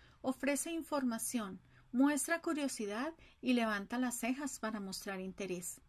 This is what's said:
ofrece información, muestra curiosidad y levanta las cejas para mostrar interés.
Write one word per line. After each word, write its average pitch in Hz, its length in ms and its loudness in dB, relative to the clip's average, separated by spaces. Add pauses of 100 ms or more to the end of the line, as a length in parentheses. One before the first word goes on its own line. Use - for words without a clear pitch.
(200)
ofrece 269 500 0
información, 240 880 -2 (320)
muestra 285 480 4
curiosidad 277 760 -2 (260)
y 254 120 2
levanta 220 460 2
las 247 180 0
cejas 262 420 -2
para 214 220 -2
mostrar 190 400 -6
interés. 185 680 -4